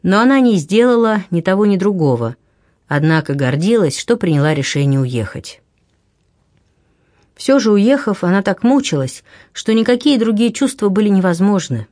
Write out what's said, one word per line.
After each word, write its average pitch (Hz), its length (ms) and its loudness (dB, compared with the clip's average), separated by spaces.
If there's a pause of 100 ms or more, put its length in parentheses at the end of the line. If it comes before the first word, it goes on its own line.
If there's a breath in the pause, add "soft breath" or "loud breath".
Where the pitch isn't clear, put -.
Но 190 160 0
она 262 220 4
не 233 160 2
сделала 220 720 0
ни 170 100 0
того, 190 260 0
ни 202 100 2
другого, 147 600 -2 (520)
однако 151 460 0
гордилась, 151 640 0
что - 180 -2
приняла 156 380 0
решение 139 460 0
уехать. 123 600 -8 (1800)
Всё 269 240 2
же, 214 100 0
уехав, 208 540 2
она 190 180 0
так 196 220 -4
мучилась, 170 580 -2 (300 soft breath)
что - 200 -4
никакие 247 460 2
другие 226 340 0
чувства 226 360 -2
были 208 200 0
невозможны. 185 840 0